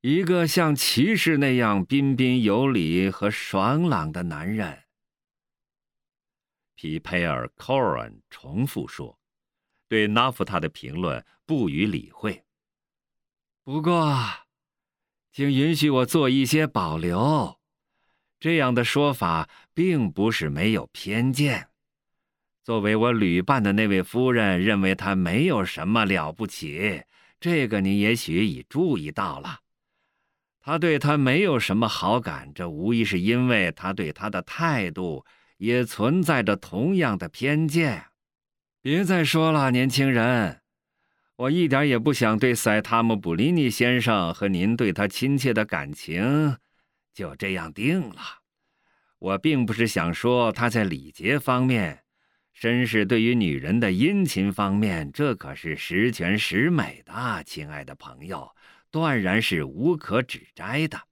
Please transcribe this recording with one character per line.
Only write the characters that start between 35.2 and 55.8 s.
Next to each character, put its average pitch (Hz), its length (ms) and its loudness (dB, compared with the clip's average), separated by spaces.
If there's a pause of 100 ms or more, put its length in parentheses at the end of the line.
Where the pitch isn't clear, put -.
也 120 260 0
存 127 380 0
在 147 220 0
着 101 120 2
同 170 420 -2
样 123 200 0
的 87 100 -8
偏 147 400 -2
见。 143 420 -2 (720)
别 156 240 0
再 175 200 2
说 160 280 2
了， 139 200 2
年 127 180 2
轻 135 220 2
人， 117 500 0 (760)
我 127 140 -2
一 170 180 2
点 139 220 2
也 123 80 4
不 135 160 2
想 110 240 2
对 123 160 4
塞 107 260 2
塔 117 220 0
姆· 113 180 2
布 85 140 -4
利 113 180 2
尼 147 200 2
先 123 280 2
生 101 320 0
和 101 160 -4
您 98 300 0
对 110 160 0
他 101 140 0
亲 135 280 -2
切 131 160 0
的 107 140 0
感 71 260 -6
情 131 680 0 (540)
就 78 240 -12
这 95 180 -4
样 82 200 -8
定 143 260 0
了。 - 420 -12 (760)
我 95 220 -4
并 143 260 2
不 107 80 -2
是 113 140 2
想 85 260 0
说 120 380 2
他 117 180 -2
在 110 140 0
礼 76 280 -6
节 120 280 -2
方 127 260 0
面， 107 380 -2 (520)
绅 120 300 0
士 110 180 2
对 110 200 2
于 120 100 2
女 95 220 2
人 76 240 0
的 107 120 2
殷 170 320 2
勤 98 300 -2
方 98 240 0
面， 85 340 -2
这 143 240 -2
可 69 200 -14
是 78 200 -8
十 101 360 0